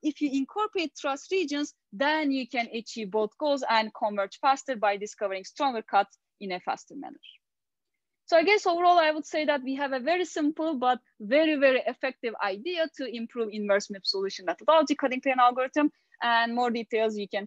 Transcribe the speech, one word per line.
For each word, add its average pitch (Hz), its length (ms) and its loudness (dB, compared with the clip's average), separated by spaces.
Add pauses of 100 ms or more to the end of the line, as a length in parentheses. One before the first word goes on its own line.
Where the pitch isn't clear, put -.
if 302 200 -4
you 285 100 0
incorporate 330 640 -4
trust 285 320 -6
regions, 294 440 -2 (180)
then 285 400 0
you 262 160 -4
can 233 240 -4
achieve 220 380 -8
both 214 260 -2
goals 285 320 -2
and 220 240 2
converge 208 480 -4
faster 269 360 2
by 202 200 2
discovering 196 480 -6
stronger 254 380 -2
cuts 202 340 0 (240)
in 196 120 -8
a 180 80 -6
faster - 360 -8
manner. - 220 -14 (1040)
So 330 140 4
I 330 60 6
guess 403 220 4
overall, 349 320 4
I 311 120 6
would 311 160 -4
say 311 180 -2
that 285 180 0
we 262 120 -4
have 269 180 -4
a 262 80 -2
very 339 240 0
simple 311 540 -2
but 247 220 2 (200)
very, 294 360 2
very 262 300 4
effective 247 460 -4 (100)
idea 311 540 -4
to 247 180 -8
improve 226 380 -6
inverse 208 380 0
mip 196 160 -14
solution 196 400 -4
methodology, 302 480 2
cutting 254 260 -2
plane 262 180 0
algorithm, 254 520 2 (320)
and 233 320 2
more 240 160 0
details 220 480 0
you 202 100 -6
can 208 180 -6